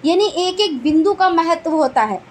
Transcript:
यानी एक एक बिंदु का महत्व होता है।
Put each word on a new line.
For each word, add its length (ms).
यानी 220
एक 320
एक 240
बिंदु 300
का 160
महत्व 420
होता 300
है। 300